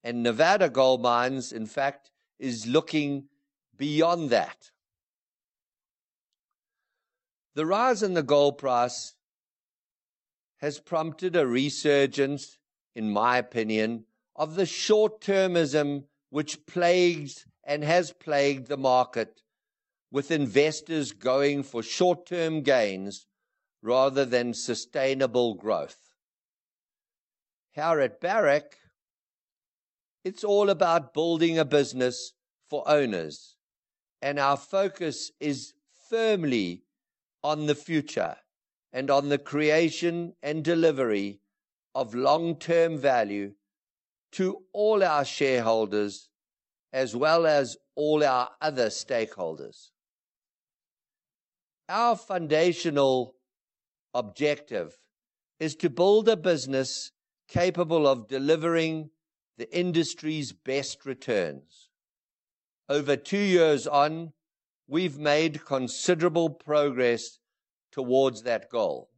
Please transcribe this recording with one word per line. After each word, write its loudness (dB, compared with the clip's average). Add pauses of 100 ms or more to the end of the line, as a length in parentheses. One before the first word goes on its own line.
And -6
Nevada 2
Gold 2
Mines, 0
in -8
fact, -8 (260)
is -8
looking -2 (500)
beyond 0
that. -2 (2750)
The -2
rise 0
in -2
the 0
gold 4
price -2 (1400)
has -8
prompted -6
a 4
resurgence, 0 (360)
in -2
my 2
opinion, -2 (300)
of -6
the 0
short-termism 0 (260)
which -6
plagues 0 (160)
and -4
has 0
plagued -2
the -6
market, 0 (680)
with -4
investors 0
going 0
for -8
short-term -2
gains 0 (560)
rather 2
than 0
sustainable -2
growth. -6 (1600)
Here 0
at 0
Barrick, 2 (1500)
it's -8
all 4
about 2
building 2
a 2
business 0 (360)
for -6
owners, -2 (680)
and -4
our 2
focus -6
is -6 (360)
firmly 0 (580)
on -2
the 2
future -4 (560)
and -6
on 2
the 2
creation 0 (100)
and -6
delivery 0 (560)
of -4
long-term 0
value 0 (800)
to -2 (160)
all 2
our 2
shareholders, 0 (600)
as -4
well 2
as 0 (180)
all 2
our 0 (120)
other -2
stakeholders. -8 (2000)
Our 0
foundational 0 (800)
objective -4 (640)
is -4
to -2
build 4
a 2
business -2 (360)
capable 2
of 2
delivering 0 (480)
the -8
industry's -2
best -6
returns. -6 (960)
Over 0
two -4
years 4
on, -2 (540)
we've -2
made 0
considerable -2
progress -2 (520)
towards 0
that -4
goal. -4